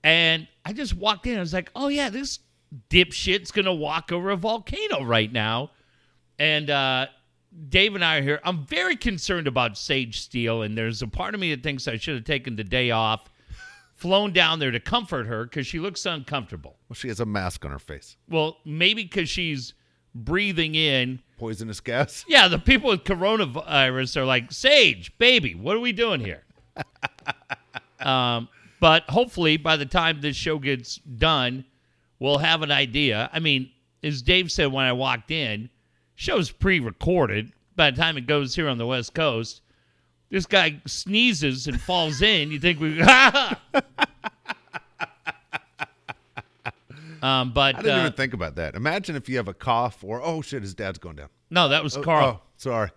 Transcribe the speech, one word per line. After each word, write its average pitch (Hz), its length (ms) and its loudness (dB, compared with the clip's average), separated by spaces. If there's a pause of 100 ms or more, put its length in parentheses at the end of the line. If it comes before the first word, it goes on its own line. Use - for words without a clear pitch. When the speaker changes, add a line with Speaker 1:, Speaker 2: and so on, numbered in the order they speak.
Speaker 1:
And 160 440 4 (160)
I 196 100 -10
just 247 220 -4
walked 202 300 -2
in. 240 120 -2
I - 20 -2
was 170 140 -4
like, 180 220 -4
"Oh, 277 120 -2
yeah, 285 240 -2
this 262 260 -8 (540)
dipshit's 180 600 2
gonna 190 220 0
walk 156 380 -4
over 175 180 -4
a 202 60 2
volcano 220 680 -4
right 113 280 2
now." 117 400 -2 (640)
And, 151 320 0
uh, 135 380 0 (640)
Dave 196 260 4
and 175 100 0
I 160 120 2
are 143 40 2
here. 143 220 0
I'm 170 240 -2
very 349 280 -2
concerned 170 520 -4
about 120 280 0
Sage 131 460 -4
Steele, 117 400 -2
and 107 160 -4
there's 113 240 -4
a 110 60 -6
part 185 260 -6
of 208 60 -6
me 180 160 -2
that 123 80 -14
thinks 139 240 -6
I 117 100 -6
should 147 180 -6
have 113 100 -8
taken 135 300 -4
the 107 80 -6
day 123 280 0
off, 110 360 0 (680)
flown 196 380 0
down 165 260 2
there 139 120 0
to 117 80 -2
comfort 175 460 -4
her 117 220 -6
'cause 131 180 -6
she 160 140 -8
looks 180 260 -8
uncomfortable. 131 720 -8 (120)
Speaker 2:
Well, - 60 -14
she - 120 -10
has 107 120 -6
a 117 60 -2
mask 95 400 -4
on 71 60 -8
her 69 80 -10
face. - 380 -18 (120)
Speaker 1:
Well, 160 360 -2
maybe 180 400 0
'cause 170 240 -4
she's 147 440 -4 (400)
breathing 160 640 -2
in 131 460 0 (160)
Speaker 2:
Poisonous 110 420 -8
gas? - 480 -4
Speaker 1:
Yeah, 269 200 8
the 175 120 0
people 262 300 4
with 196 140 2
coronavirus 156 1120 0
are 131 80 0
like, 127 260 0
"Sage, 208 680 4
baby, 226 360 4
what 131 200 -2
are 233 40 0
we 240 120 -2
doing 196 300 -2
here?" 98 220 -8 (320)
<laughs> 151 80 -10 (1160)
Um, 123 500 0 (300)
but 160 300 6
hopefully 170 480 2
by 160 200 2
the 143 80 -4
time 160 360 0
this 143 140 -4
show 156 220 -2
gets 135 400 -4
done, 131 680 0 (520)
we'll 139 220 2
have 160 240 2
an 147 80 -2
idea. 135 600 2
I 156 80 -6
mean, 139 300 0 (340)
as 143 200 -4
Dave 180 280 4
said 143 200 2
when 131 140 0
I 127 80 2
walked 123 360 -2
in, 120 400 -4 (460)
show's 240 340 -2
pre-recorded. 135 1040 0 (220)
By 151 160 4
the 123 60 -6
time 160 200 0
it 123 80 -8
goes 143 300 0
here 160 120 -2
on 123 120 -2
the 117 80 -2
West 123 260 -4
Coast, 120 480 -2 (720)
this 190 160 -2
guy 160 400 2
sneezes 156 800 0
and 135 120 -2
falls 165 440 0
in. 170 280 2
You 151 80 -6
think 170 200 2
we 156 280 -2
<laughs> 262 40 12
Ah! 254 560 8 (3500)
Um, 127 320 0
but, 139 220 4
Speaker 2:
I - 80 -10
didn't 135 140 4
Speaker 1:
uh, - 40 4
Speaker 2:
even 127 120 0
think 131 200 -2
about 82 220 -6
that. 80 200 -4
Imagine 160 400 -4
if 123 140 -10
you 127 80 -2
have 110 100 -2
a 95 60 -10
cough 117 500 0
or, 110 200 -8
"Oh, 160 180 -4
shit, 127 220 -8
his 98 100 -10
dad's 95 240 -6
going 80 200 -16
down." 71 120 -16 (220)
Speaker 1:
No, 170 160 4
that 147 160 2
was 143 120 -4
Speaker 2:
Oh, 143 60 -6
Speaker 1:
Carl. 139 420 4
Speaker 2:
oh, - 40 -20 (100)
sorry. 113 400 -2